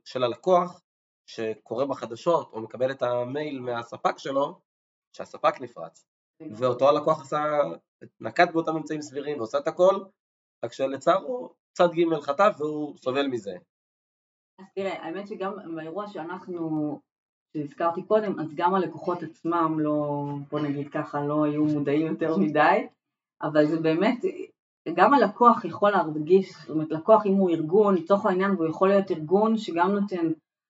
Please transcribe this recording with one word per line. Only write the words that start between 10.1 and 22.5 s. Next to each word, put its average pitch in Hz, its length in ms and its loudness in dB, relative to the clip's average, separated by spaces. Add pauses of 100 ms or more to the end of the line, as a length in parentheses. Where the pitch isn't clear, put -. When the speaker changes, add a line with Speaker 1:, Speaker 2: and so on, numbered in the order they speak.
Speaker 1:
רק 113 80 -10
שלצערו 170 840 -4 (180)
צד 175 200 4
ג' 165 280 0
חטף 196 380 2
והוא 151 380 -6
סובל 135 300 -2
מזה. 101 300 -6 (1040)
Speaker 2:
אז 190 140 -20
תראה, 185 280 -6
האמת 190 260 -8
שגם 196 240 -6 (240)
באירוע 160 320 -8
שאנחנו, 160 920 -6 (560)
שהזכרתי 170 460 -4
קודם, 208 380 0
אז 151 140 -8
גם 180 200 0
הלקוחות 175 480 -2
עצמם 160 580 -2
לא, 147 440 -2 (260)
בוא 151 100 -2
נגיד 143 320 -4
ככה, 147 320 -4
לא 151 200 2
היו 147 200 2
מודעים 151 420 2
יותר 160 300 -2
מדי, 151 500 4 (560)